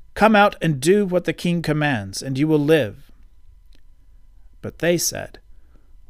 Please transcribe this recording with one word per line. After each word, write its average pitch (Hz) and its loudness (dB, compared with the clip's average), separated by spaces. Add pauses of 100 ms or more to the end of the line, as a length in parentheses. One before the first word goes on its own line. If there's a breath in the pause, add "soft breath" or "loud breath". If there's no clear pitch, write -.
(140)
Come 220 4
out 202 4
and 156 0
do 196 2
what 180 -2
the 160 -2
king 170 -4
commands, 143 -4
and 135 -6
you 147 0
will 151 2
live." 143 0 (1500)
But - -14
they 170 0
said, - -8 (720)